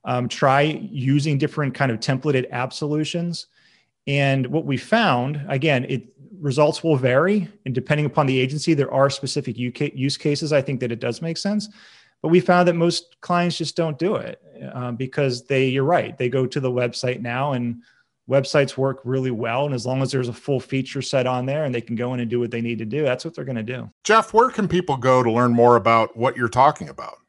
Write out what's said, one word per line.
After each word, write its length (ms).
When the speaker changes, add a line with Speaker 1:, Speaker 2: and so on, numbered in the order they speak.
Speaker 1:
um, 240
try 320
using 760
different 360
kind 180
of 80
templated 520
app 200
solutions. 760
And 400
what 160
we 140
found, 720
again, 400
it, 240
results 420
will 140
vary, 540
and 100
depending 300
upon 200
the 140
agency, 340
there 200
are 160
specific 480
U 160
K, 200
use 220
cases, 380
I 80
think, 180
that 140
it 80
does 200
make 140
sense. 320
But 80
we 100
found 280
that 60
most 480
clients 360
just 180
don't 240
do 160
it, 260
uh, 200
because 520
they, 220
you're 160
right, 340
they 100
go 200
to 120
the 120
website 500
now, 300
and 320
websites 500
work 260
really 260
well. 360
And 100
as 100
long 160
as 100
there's 180
a 40
full 260
feature 440
set 240
on 180
there 200
and 100
they 60
can 140
go 200
in 60
and 80
do 100
what 100
they 120
need 180
to 60
do, 180
that's 220
what 100
they're 100
gonna 160
do. 300
Speaker 2:
Jeff, 300
where 160
can 180
people 300
go 240
to 100
learn 220
more 220
about 420
what 180
you're 140
talking 400
about? 260